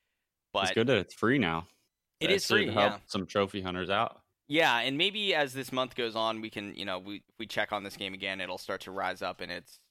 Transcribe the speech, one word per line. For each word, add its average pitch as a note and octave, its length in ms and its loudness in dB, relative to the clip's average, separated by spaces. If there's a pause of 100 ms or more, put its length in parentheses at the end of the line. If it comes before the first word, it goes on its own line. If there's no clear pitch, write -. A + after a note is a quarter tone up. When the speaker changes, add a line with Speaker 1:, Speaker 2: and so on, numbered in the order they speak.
(540)
Speaker 1:
But G2 100 4
Speaker 2:
It's F#2+ 80 2
good A2 140 4
that B2+ 120 6
it's F2+ 160 -2
free A#2+ 240 2
now. E2+ 280 0 (520)
Speaker 1:
it D#3+ 100 -2
Speaker 2:
That F#3 60 4
Speaker 1:
is F#3+ 120 0
Speaker 2:
should - 80 4
Speaker 1:
free, G#3 180 4
Speaker 2:
help G#2 200 4
Speaker 1:
yeah. G2+ 60 -10 (100)
Speaker 2:
some F#2+ 180 -4
trophy G2 340 0
hunters F#2 300 -4
out. G#2+ 320 0 (260)
Speaker 1:
Yeah, C#3+ 300 4
and C3 180 0
maybe G3 380 0
as C#3+ 180 2
this C3 180 -8
month B2+ 260 -2
goes A2+ 200 -2
on, A2 240 0
we A2 80 -8
can, G#2 280 -10
you G2 100 -8
know, F#2 120 -4
we, G2+ 180 -10
if - 220 -20
we A2 80 -8
check G#2+ 260 -2
on G2+ 120 -4
this G2+ 140 -10
game F#2+ 160 -6
again, F#2+ 260 -4
it'll F2+ 180 -6
start G2 240 -6
to - 80 -12
rise F#2+ 300 -4
up F#2+ 220 -6
in E2+ 80 -10
its, - 300 -12 (100)